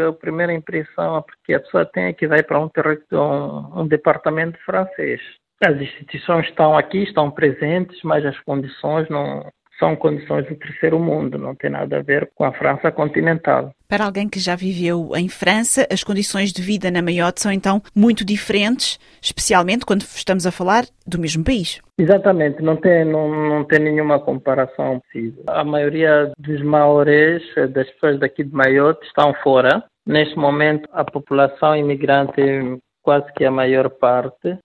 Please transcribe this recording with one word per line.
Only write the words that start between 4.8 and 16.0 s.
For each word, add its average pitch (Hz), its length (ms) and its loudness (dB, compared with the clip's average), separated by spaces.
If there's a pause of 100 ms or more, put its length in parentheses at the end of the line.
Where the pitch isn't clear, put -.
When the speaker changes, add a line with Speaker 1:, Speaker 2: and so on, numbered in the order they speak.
Speaker 1:
As 151 180 4
instituições 151 640 -4
estão 156 300 4
aqui, 190 260 0
estão 147 280 0
presentes, 156 720 -2
mas 151 220 0
as 139 160 -6
condições 147 680 -4
não 143 360 -6 (340)
são 160 160 2
condições 147 520 -2
do 156 60 -12
terceiro 160 460 -2
mundo, 151 400 -2
não 135 160 -10
tem 143 160 -6
nada 143 260 -4
a 147 60 -4
ver 143 320 -2
com - 80 -2
a 135 80 0
França 143 400 -2
continental. 151 800 -2 (160)
Speaker 2:
Para 208 180 -2
alguém 202 240 -4
que 196 100 -8
já 180 160 -4
viveu 175 600 -4
em 175 120 -2
França, 220 640 0
as 190 120 -2